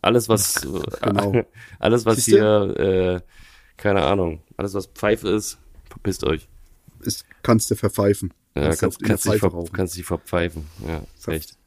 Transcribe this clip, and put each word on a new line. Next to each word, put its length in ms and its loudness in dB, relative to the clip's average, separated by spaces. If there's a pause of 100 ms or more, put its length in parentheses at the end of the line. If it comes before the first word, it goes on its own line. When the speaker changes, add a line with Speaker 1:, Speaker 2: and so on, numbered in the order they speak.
Speaker 1:
Alles, 300 2
was, 360 0 (180)
Speaker 2:
<laughs> 180 -10
Genau. 420 0 (160)
Speaker 1:
<laughs> 180 -20
alles, 280 2
was 180 4
Speaker 2:
Siehste? 60 0 (460)
Speaker 1:
hier, 20 -
äh, 420 2 (560)
keine 260 2
Ahnung, 380 0 (160)
alles, 160 -4
was 140 -6
Pfeife 420 -2
ist, 300 -2 (320)
verpisst 340 -6
euch. 240 -2 (520)
Speaker 2:
Ist, 260 -10 (160)
kannst 280 2
du 60 2
verpfeifen. 560 0 (240)
Speaker 1:
Ja, 100 0
Speaker 2:
Kannst 140 0
Speaker 1:
kannst, 180 -2
Speaker 2:
du 40 -10
in 60 -2
der 80 -
Speaker 1:
kannst 80 -6
dich 80 0
Speaker 2:
Pfeife 80 2 (100)
Speaker 1:
ver-, 60 -12
Speaker 2:
rauchen. 160 -8
Speaker 1:
kannst 240 -4
dich 80 -12
verpfeifen. 600 -4 (220)
Ja, 160 -6 (160)
Speaker 2:
Ver- 140 -8
Speaker 1:
echt. 240 -10 (100)